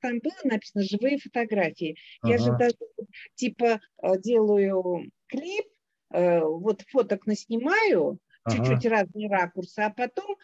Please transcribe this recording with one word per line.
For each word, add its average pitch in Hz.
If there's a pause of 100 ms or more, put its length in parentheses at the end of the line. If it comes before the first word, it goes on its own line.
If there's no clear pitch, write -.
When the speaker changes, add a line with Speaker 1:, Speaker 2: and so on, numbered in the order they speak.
Speaker 1:
там 240
было 311 (100)
написано, 214
"Живые 226
фотографии". 185 (260)
Я 233
же 240
Speaker 2:
Ага. -
Speaker 1:
даже, 240 (600)
типа, 233 (220)
э, 190
делаю 196 (180)
клип, 359 (460)
э, 175
вот 170
фоток 208
наснимаю, 233 (260)
Speaker 2:
Ага. 127
Speaker 1:
чуть-чуть 240
разные 208
ракурсы, 180
а 214
потом 381